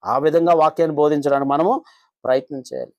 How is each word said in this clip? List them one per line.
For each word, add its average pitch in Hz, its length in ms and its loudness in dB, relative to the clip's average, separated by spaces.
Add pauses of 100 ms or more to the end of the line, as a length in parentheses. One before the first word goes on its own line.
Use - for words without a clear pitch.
ఆ 110 140 0
విధంగా 165 360 2
వాక్యాన్ని 156 420 0
బోధించడానికి 143 520 0
మనము 170 360 0 (400)
ప్రయత్నం 135 340 -2
చేయాలి. 123 400 -12